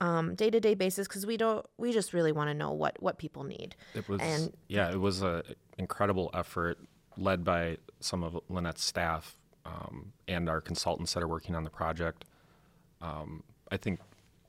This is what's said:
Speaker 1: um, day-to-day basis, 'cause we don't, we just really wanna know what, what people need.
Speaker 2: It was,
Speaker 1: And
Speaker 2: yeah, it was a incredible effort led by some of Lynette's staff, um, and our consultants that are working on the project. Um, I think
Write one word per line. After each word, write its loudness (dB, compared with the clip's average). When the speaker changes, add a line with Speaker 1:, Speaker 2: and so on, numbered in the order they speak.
Speaker 1:
um, 2
day-to-day 6
basis, 2
'cause -8
we 0
don't, 2
we 0
just 2
really 6
wanna 0
know -2
what, 0
what 0
people -10
need. -10
Speaker 2:
It -6
was, 0
Speaker 1:
And 0
Speaker 2:
yeah, 2
it -2
was 2
a 2
incredible 2
effort -2
led 2
by 2
some -2
of -4
Lynette's -2
staff, -2
um, -12
and 0
our 2
consultants -2
that 0
are 0
working -4
on -2
the -6
project. -2
Um, -8
I 0
think -2